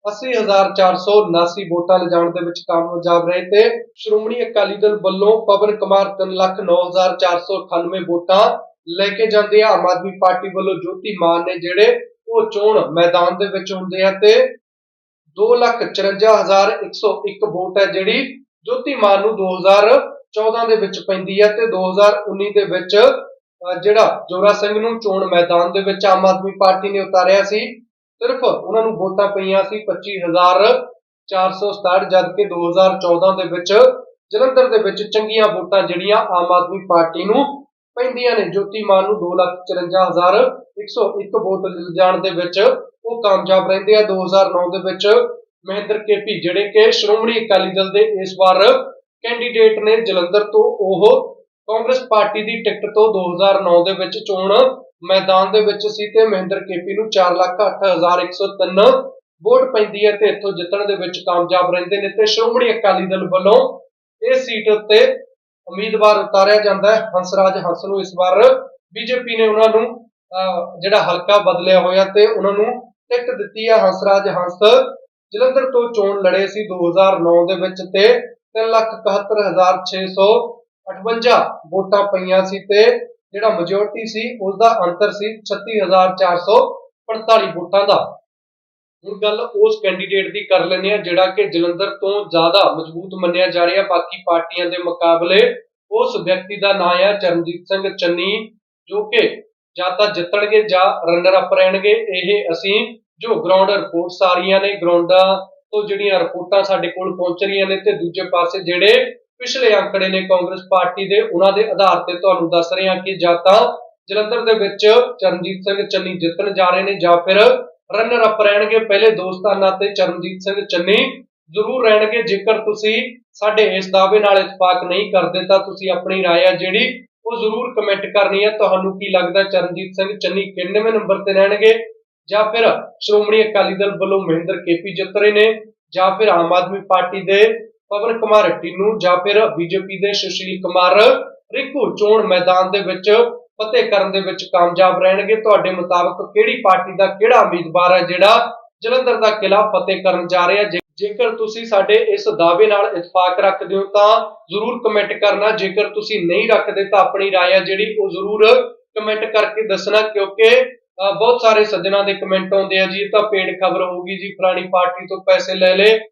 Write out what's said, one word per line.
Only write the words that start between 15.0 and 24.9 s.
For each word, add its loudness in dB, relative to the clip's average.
ਦੋ 2
ਲੱਖ 0
ਚੁਰੰਜਾ 2
ਹਜ਼ਾਰ 2
ਇੱਕ -10
ਸੌ -2
ਇੱਕ -4
ਵੋਟ -4
ਹੈ 2
ਜਿਹੜੀ -4
ਜੋਤੀ -6
ਮਾਨ 2
ਨੂੰ -2
ਦੋ -4
ਹਜ਼ਾਰ 6
ਚੌਦਾਂ -2
ਦੇ 4
ਵਿੱਚ -6
ਪੈਂਦੀ 0
ਹੈ 6
ਤੇ 0
ਦੋ -2
ਹਜ਼ਾਰ 4
ਉੱਨੀ -6
ਦੇ 2
ਵਿੱਚ, -4
ਅਹ, 0
ਜਿਹੜਾ 2
ਜੋਰਾ 2
ਸਿੰਘ -2
ਨੂੰ -4